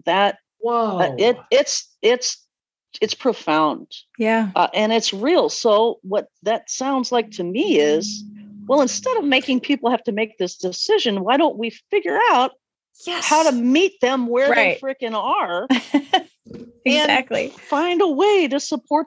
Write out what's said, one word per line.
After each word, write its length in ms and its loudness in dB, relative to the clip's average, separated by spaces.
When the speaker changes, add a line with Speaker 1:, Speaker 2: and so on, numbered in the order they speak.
Speaker 1:
that, 280 2
uh, 40 -20
Speaker 2:
Whoa. 100 -6
Speaker 1:
it, 180 2
it's, 380 0
it's, 360 0
it's 140 -2
profound. 760 -2
Speaker 3:
Yeah. 360 0
Speaker 1:
Uh, 200 2
and 180 0
it's 200 0
real. 360 0
So 540 0
what 260 -4
that 280 -4
sounds 400 -4
like 220 0
to 120 -8
me 340 0
is, 440 0
well, 160 4
instead 340 -2
of 80 0
making 360 0
people 300 -2
have 140 -2
to 80 -4
make 260 -4
this 180 -4
decision, 680 -2
why 120 2
don't 220 2
we 120 -4
figure 280 0
out 220 2
Speaker 2:
Yes. 180 -6
Speaker 1:
how 240 4
to 40 4
meet 480 2
them 260 0
where 240 2
Speaker 3:
Right. 300 2
Speaker 1:
they 60 -10
frickin' 60 -6
are 560 -2
Speaker 3:
<laughs> 560 0
Exactly. 600 0
Speaker 1:
and 80 -10
find 500 -2
a 60 2
way 400 2
to 120 -2
support 460 -4